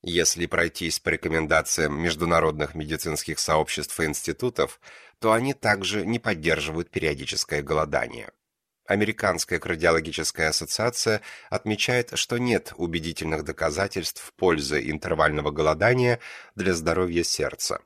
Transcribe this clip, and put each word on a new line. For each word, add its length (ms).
Если 420
пройтись 540
по 100
рекомендациям 880
международных 760
медицинских 640
сообществ 600
и 60
институтов, 760
то 140
они 220
также 500
не 140
поддерживают 720
периодическое 720
голодание. 680
Американская 760
кардиологическая 920
ассоциация 720
отмечает, 680
что 200
нет 400
убедительных 680
доказательств 760
в 120
пользу 460
интервального 720
голодания 680
для 180
здоровья 500
сердца. 640